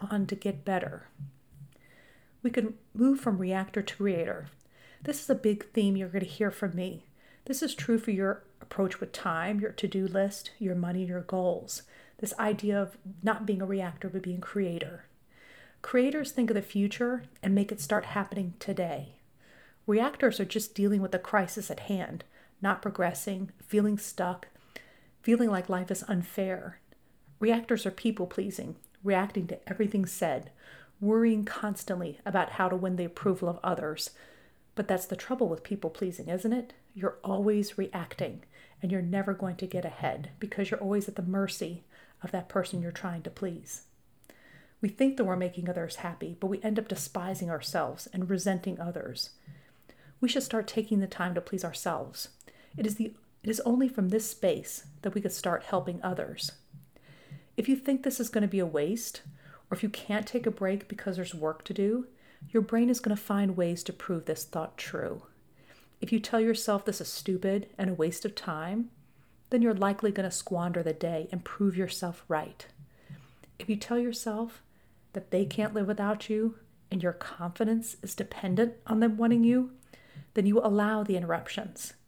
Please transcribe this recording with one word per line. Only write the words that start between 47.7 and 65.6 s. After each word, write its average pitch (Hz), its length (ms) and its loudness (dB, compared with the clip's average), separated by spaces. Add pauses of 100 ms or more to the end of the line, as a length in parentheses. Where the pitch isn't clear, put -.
and 185 180 -2
resenting 185 480 0
others. 170 520 -6 (920)
We 254 80 4
should 269 140 2
start 220 240 -2
taking 214 340 2
the 190 60 2
time 180 280 -2
to 170 60 -2
please 185 240 -2
ourselves. - 640 -4 (480)
It 214 100 0
is 208 80 0
the, 220 180 -2 (300)
it 214 80 -2
is 220 100 0
only 254 280 4
from 202 200 2
this 214 220 2
space - 560 -2 (160)
that 202 120 -2
we 202 60 -2
could 202 120 -2
start - 320 -2
helping 180 380 -2
others. - 500 -4 (1040)
If 226 120 0
you 269 60 6
think 269 280 2
this 262 180 -2
is 233 80 -2
gonna 208 180 2
be 190 140 2
a 180 60 2
waste, 160 560 -2 (480)
or 175 60 -2
if - 60 -6
you 214 60 2
can't 208 380 -4
take 240 200 -2
a 220 40 2
break 196 360 0
because 190 300 -6
there's 175 180 -6
work 156 300 -4
to 202 100 -6
do, 214 320 2 (440)
your 226 120 4
brain 226 260 4
is 247 120 4
gonna 208 160 2
find 202 400 2
ways 170 280 2
to 180 80 -6
prove 170 340 -4
this 156 180 -2
thought - 340 -6
true. - 440 -6 (800)